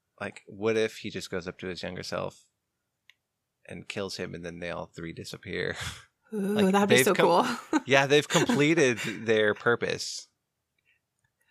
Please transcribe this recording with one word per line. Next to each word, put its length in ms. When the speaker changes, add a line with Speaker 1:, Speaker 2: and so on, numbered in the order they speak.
Speaker 1:
like, 260
what 320
if 200
he 120
just 220
goes 160
up 120
to 80
his 140
younger 220
self 420
and 200
kills 300
him, 180
and 100
then 140
they 100
all 240
three 200
disappear? 600
<laughs> 300
Speaker 2:
Ooh, 40
Speaker 1:
Like, 360
Speaker 2:
that'd 160
be 80
Speaker 1:
they've 80
Speaker 2:
so 100
Speaker 1:
com- 100
Speaker 2:
cool. 100
<laughs> 60
Speaker 1:
Yeah, 180
they've 220
completed 720
their 300
purpose. 720